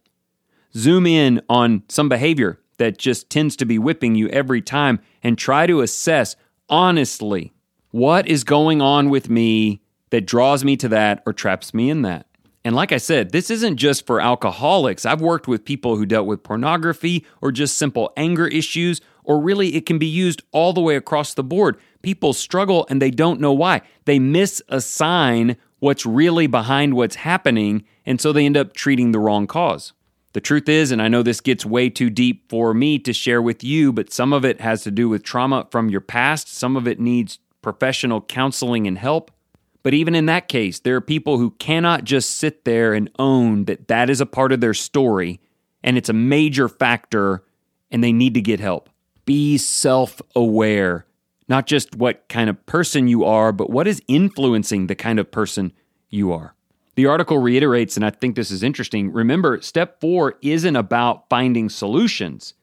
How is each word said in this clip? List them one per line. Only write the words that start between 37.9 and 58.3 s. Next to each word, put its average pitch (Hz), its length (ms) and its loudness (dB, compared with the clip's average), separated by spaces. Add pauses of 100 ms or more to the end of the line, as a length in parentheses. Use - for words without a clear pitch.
counseling 123 640 -4
and 92 120 -4
help. 147 340 -4 (500)
But 135 120 0
even 160 200 0
in 160 140 2
that 175 220 -2
case, 104 280 -2
there 127 200 -2
are 117 40 -2
people 151 360 -2
who 120 140 0
cannot 165 520 -2
just 123 320 -2
sit - 300 -6
there 117 280 2
and 104 240 -2
own 123 480 2
that - 220 -6
that 120 220 2
is 131 100 0
a 135 60 0
part 131 260 0
of 127 80 0
their 113 140 0
story, 98 640 -2 (420)
and 127 160 2
it's 120 120 -4
a 113 40 0
major 135 540 2
factor, 101 760 0 (460)
and 117 140 0
they 120 80 2
need 120 220 4
to 117 80 2
get 101 180 -2
help. 95 300 -6 (360)
Be 147 320 2
self-aware, 110 1500 0 (420)
not 131 180 0
just - 300 -2
what 117 320 -2
kind 113 220 -2
of - 160 -6
person 151 420 0
you 117 160 2
are, 110 300 2
but 101 160 -4
what 147 180 0
is 202 200 -2
influencing 123 800 0
the 95 80 -4
kind 113 220 -4
of 101 140 -4
person 98 400 -4 (380)
you 101 240 -2
are. 80 220 -12 (400)
The 131 100 4
article 160 320 2
reiterates, 123 580 2
and 104 100 0
I 104 40 2
think 120 260 -4